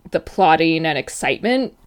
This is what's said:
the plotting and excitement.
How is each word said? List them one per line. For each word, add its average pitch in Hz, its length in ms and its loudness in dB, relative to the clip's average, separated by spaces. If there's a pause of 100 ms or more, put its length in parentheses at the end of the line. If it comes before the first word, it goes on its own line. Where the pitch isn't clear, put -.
(120)
the 170 80 -2
plotting 165 640 2
and 151 120 -2
excitement. 233 800 -4 (120)